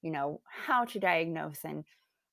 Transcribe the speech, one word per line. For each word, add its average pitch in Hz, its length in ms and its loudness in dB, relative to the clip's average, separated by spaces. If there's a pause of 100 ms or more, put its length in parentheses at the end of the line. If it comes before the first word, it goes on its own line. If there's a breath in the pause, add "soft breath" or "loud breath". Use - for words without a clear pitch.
you 165 80 -4
know, 147 380 -2
how 247 380 2
to 226 140 -4
diagnose 165 640 0
and 151 200 -6 (480)